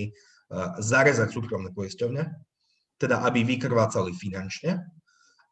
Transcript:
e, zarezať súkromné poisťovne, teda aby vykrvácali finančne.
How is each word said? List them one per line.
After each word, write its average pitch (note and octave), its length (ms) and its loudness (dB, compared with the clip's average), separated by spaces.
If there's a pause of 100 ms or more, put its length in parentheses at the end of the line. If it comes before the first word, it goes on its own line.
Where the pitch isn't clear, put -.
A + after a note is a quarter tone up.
e, G#2 40 -6 (680)
zarezať A#2 560 4
súkromné G#2 400 -6
poisťovne, A#2 480 -4 (800)
teda B2 240 2
aby B2 160 4
vykrvácali A2+ 720 2
finančne. G2 720 -4 (680)